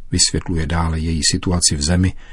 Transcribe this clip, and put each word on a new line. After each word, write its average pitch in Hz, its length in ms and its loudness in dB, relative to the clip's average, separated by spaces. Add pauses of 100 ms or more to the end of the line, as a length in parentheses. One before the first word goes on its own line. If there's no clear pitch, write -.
(100)
vysvětluje 85 560 0
dále 82 320 0
její 80 220 -2 (100)
situaci 87 460 0
v 71 60 -4
zemi, 90 300 2 (200)